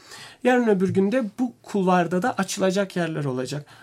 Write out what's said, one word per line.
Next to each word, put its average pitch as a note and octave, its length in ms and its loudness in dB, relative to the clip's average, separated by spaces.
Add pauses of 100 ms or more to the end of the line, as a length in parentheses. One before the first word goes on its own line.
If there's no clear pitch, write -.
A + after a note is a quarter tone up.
(440)
Yarın B3 240 4
öbür F#3+ 260 2
günde G3+ 300 2 (140)
bu B3 140 -2 (100)
kulvarda F3+ 600 2
da B3 160 -2
açılacak F#3+ 580 -2
yerler D#3+ 280 -2
olacak. C3 420 -4 (160)